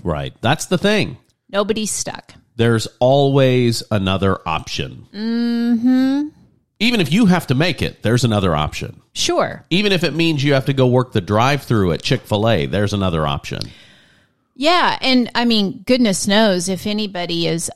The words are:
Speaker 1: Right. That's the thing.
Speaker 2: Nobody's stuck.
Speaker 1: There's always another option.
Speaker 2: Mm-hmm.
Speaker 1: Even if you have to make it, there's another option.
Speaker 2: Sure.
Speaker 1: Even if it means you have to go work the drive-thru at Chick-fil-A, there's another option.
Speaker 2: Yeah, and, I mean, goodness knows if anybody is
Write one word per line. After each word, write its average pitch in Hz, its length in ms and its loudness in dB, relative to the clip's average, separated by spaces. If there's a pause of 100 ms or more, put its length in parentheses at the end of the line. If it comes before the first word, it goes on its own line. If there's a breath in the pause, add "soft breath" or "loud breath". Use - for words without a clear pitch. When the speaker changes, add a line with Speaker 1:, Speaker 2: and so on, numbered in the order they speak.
Speaker 1:
Right. 71 380 -4
That's 147 240 -2
the 185 120 -2
thing. 185 400 -2 (320)
Speaker 2:
Nobody's 208 420 -4
stuck. - 420 -10 (220)
Speaker 1:
There's 117 320 0 (120)
always 131 920 2
another 95 540 0
option. 69 680 -8
Speaker 2:
Mm-hmm. 233 1120 0 (520)
Speaker 1:
Even 233 200 2
if 143 120 0
you 214 160 4
have 180 200 2
to 135 80 2
make 160 280 0
it, - 180 -6
there's 120 220 2
another 98 320 2
option. - 460 -6 (120)
Speaker 2:
Sure. - 560 -2
Speaker 1:
Even 202 220 2
if 175 120 0
it 147 120 -2
means 160 280 0
you 143 100 2
have 131 120 0
to 139 80 0
go 127 140 2
work 123 240 2
the 107 100 0
drive-thru 110 680 0
at 76 100 -2
Chick-fil-A, 107 640 0
there's 98 280 -2
another 85 340 -2
option. - 340 -6 (960 soft breath)
Speaker 2:
Yeah, 294 440 0
and, 254 360 2
I 240 100 -2
mean, 214 400 -2
goodness 240 420 2
knows 196 420 2
if 185 180 -6
anybody 175 600 -4
is 165 280 -4